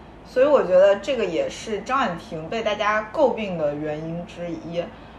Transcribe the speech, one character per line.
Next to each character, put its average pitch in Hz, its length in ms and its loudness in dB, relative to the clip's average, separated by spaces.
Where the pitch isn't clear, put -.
所 - 160 0
以 277 40 8
我 277 180 6
觉 165 40 -4
得 196 280 8
这 269 180 -4
个 226 100 0
也 175 260 -2
是 208 300 -8
张 254 180 -2
婉 196 180 -2
婷 160 320 -12
被 226 140 -6
大 208 120 -2
家 202 380 -2
诟 254 220 4
病 190 240 -6
的 147 160 0
原 151 240 -6
因 165 280 -8
之 175 240 -10
一， 170 320 -6